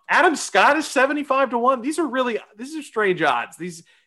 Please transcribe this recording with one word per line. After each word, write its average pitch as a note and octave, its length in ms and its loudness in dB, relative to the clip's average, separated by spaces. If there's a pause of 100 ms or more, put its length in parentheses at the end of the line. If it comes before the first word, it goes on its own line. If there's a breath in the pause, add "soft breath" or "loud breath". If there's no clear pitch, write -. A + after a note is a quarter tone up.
Adam C#4+ 280 4
Scott A#3 420 2
is D4 100 -4
seventy-five C#4 600 0
to B3 80 -4
one. B3 240 2
These D4+ 160 -6
are E4+ 80 0
really, B3 340 -2 (160)
these C4 200 -12
are D4+ 80 -10
strange F#3+ 400 -2
odds. C3 340 0
These, E3 260 -12 (240 soft breath)